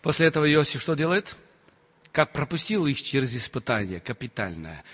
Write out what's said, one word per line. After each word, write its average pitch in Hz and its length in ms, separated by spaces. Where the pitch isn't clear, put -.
После 160 260
этого 151 240
Иосиф 147 300
что 165 120
делает? 165 440
Как - 220
пропустил 170 520
их 139 160
через 131 320
испытание 107 680
капитальное. 85 800